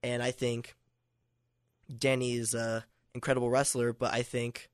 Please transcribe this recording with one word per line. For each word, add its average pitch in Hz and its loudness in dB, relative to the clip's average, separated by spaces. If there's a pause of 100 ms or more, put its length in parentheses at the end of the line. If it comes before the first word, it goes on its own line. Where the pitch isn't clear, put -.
and 120 -2
I 127 2
think 120 -2 (1200)
Danny 127 2
is 117 0
a 113 -2 (300)
incredible 123 2
wrestler, 123 2
but 120 -2
I 120 2
think 120 -4